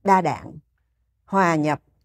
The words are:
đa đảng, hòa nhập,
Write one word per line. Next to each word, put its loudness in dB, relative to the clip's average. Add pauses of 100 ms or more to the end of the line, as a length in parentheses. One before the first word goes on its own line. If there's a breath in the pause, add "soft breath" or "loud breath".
đa 4
đảng, -6 (720)
hòa 0
nhập, -2 (240)